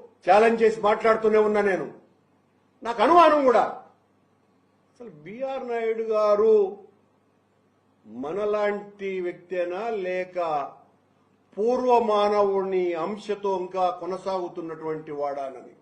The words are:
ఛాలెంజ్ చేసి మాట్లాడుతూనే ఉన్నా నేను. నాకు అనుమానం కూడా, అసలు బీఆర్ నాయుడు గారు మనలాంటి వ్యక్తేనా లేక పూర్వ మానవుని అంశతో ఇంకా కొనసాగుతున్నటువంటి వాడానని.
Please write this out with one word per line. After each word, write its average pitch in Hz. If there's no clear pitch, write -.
ఛాలెంజ్ 226
చేసి 220
మాట్లాడుతూనే 214
ఉన్నా 208
నేను. 175
నాకు 220
అనుమానం 302
కూడా, 226
అసలు 240
బీఆర్ 240
నాయుడు 226
గారు 214
మనలాంటి 196
వ్యక్తేనా 180
లేక 185
పూర్వ 247
మానవుని 202
అంశతో 196
ఇంకా 180
కొనసాగుతున్నటువంటి 170
వాడానని. 139